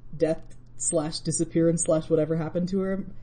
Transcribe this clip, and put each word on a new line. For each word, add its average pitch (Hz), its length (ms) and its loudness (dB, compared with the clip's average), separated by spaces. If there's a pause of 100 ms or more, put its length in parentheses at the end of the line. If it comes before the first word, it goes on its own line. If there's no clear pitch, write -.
(160)
death 160 260 0 (360)
slash 160 420 -2
disappearance 165 640 2
slash 160 260 2
whatever 160 280 4
happened 175 320 -2
to 196 100 0
her, 190 260 -2 (180)